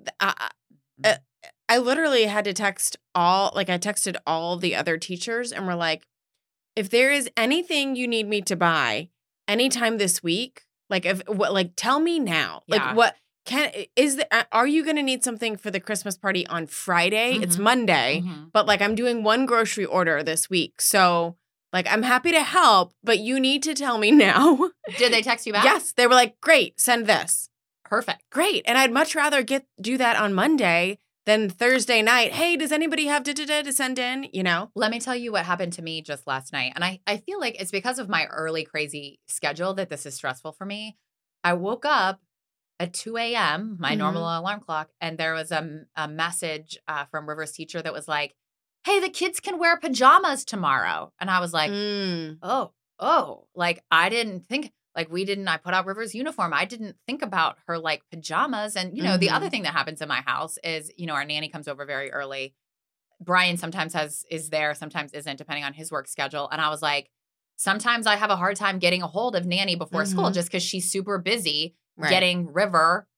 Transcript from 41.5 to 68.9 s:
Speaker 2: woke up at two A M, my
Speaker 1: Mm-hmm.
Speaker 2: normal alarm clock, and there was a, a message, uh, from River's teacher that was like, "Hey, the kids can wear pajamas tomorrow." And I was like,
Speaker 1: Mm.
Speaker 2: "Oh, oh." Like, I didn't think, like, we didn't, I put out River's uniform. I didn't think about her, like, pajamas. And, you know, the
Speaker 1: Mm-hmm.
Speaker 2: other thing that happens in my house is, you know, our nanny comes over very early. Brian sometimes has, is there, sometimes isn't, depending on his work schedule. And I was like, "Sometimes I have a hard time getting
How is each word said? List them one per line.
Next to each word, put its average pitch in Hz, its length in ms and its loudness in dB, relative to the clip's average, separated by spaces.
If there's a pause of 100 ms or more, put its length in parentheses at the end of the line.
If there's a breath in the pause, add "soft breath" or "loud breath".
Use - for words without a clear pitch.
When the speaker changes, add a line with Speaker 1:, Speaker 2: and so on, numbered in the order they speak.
Speaker 2:
woke 196 300 -4
up 214 380 0 (580)
at 175 140 -6
two 226 240 -8
A 233 180 -2
M, 196 440 -2
my 143 120 -2
Speaker 1:
Mm-hmm. 151 60 0
Speaker 2:
normal 160 260 -2
alarm 165 360 -4
clock, 156 320 -8 (100)
and 160 160 -6
there 160 160 -2
was 160 180 -6
a, 156 340 -6 (100)
a 156 120 -4
message, 156 720 -6 (100)
uh, 147 180 -6
from 151 220 -10
River's 151 260 -8
teacher 165 280 -10
that 160 120 -8
was 147 140 -12
like, 147 280 -4 (500)
"Hey, 392 140 4
the 370 100 -2
kids - 300 -4
can 370 180 -6
wear 339 200 2
pajamas 294 680 4
tomorrow." 110 760 -2
And 190 120 -6
I 185 80 2
was 170 140 -4
like, 156 180 2
Speaker 1:
Mm. 190 720 -4
Speaker 2:
"Oh, 233 300 -2 (260)
oh." 247 560 0
Like, 175 340 0
I 170 200 6
didn't 214 360 -4
think, 277 260 -6 (240)
like, 165 160 -6
we 180 140 -2
didn't, 196 240 -4
I 160 80 0
put 180 160 -4
out 185 120 2
River's 202 300 -8
uniform. 226 380 -4
I 147 100 0
didn't 208 320 -10 (100)
think 254 160 -8
about 180 360 -2 (100)
her, 170 100 -6
like, 160 320 -4
pajamas. 214 680 -4
And, 185 180 -6
you 277 80 -6
know, 190 140 2
the 180 100 2
Speaker 1:
Mm-hmm. - 80 2
Speaker 2:
other 392 140 -2
thing 214 140 -4
that 156 100 -4
happens 151 280 -4
in 156 60 -6
my 123 140 -2
house 135 420 -6
is, 160 320 -6
you 175 100 -10
know, 156 100 -4
our 143 100 -2
nanny 151 240 -6
comes 147 180 -12
over 139 180 -10
very 139 280 -6
early. 135 400 -8 (680)
Brian 175 380 2
sometimes 165 360 -6
has, 151 380 -4
is 156 200 -8
there, 151 220 0
sometimes 147 380 -10
isn't, 147 240 -10
depending 147 300 -8
on 139 80 -8
his 156 180 -16
work 139 160 -8
schedule. 143 420 -6
And 151 120 -4
I 151 80 0
was 151 120 -6
like, 143 280 -2 (480)
"Sometimes 220 500 0
I 208 80 6
have 208 140 0
a 196 80 2
hard 190 180 0
time 196 240 -2
getting 175 220 2